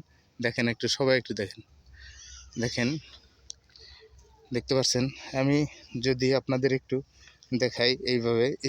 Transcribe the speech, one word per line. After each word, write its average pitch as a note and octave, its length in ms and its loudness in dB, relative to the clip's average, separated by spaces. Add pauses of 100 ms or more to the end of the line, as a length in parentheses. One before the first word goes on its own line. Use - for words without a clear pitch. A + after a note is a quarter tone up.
(420)
দেখেন A#2+ 260 0
একটু A#2 200 -2
সবাই C3 300 2
একটু A#2 160 -6
দেখেন, G#2 280 -8 (960)
দেখেন A#2+ 380 -2 (1500)
দেখতে B2 220 -2
পাচ্ছেন। B2+ 340 2 (240)
আমি C#3 340 2 (340)
যদি B2+ 340 2
আপনাদের C3 380 2
একটু C3 300 -2 (560)
দেখাই B2 380 2 (100)
এইভাবে A#2+ 500 2 (120)